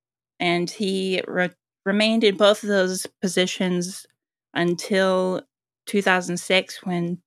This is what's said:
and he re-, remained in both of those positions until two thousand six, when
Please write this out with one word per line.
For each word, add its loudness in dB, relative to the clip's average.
and 0
he -2
re-, -2
remained 2
in 4
both 4
of -4
those 0
positions -2
until 0
two 0
thousand 0
six, -2
when -4